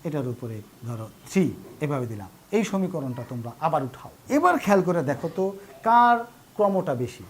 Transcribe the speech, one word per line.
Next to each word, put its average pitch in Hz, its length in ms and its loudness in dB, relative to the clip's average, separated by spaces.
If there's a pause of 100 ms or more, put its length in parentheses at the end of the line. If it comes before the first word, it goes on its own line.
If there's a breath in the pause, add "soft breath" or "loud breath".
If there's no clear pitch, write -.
এটার 147 240 -4
উপরে 113 340 -8 (240)
ধরো 110 220 -10 (220)
থ্রি, 190 200 2 (300)
এভাবে 139 260 -2
দিলাম। 104 220 -12 (220)
এই 214 140 2
সমীকরণটা 156 640 -4
তোমরা 120 220 -8 (100)
আবার 156 240 0
উঠাও। - 260 -12 (180)
এবার 320 300 4
খেয়াল 196 240 4
করে 170 200 0
দেখো 139 340 -2
তো 190 160 -2 (300 loud breath)
কার 240 360 6 (360)
ক্রমটা 190 400 0
বেশি। 120 360 -6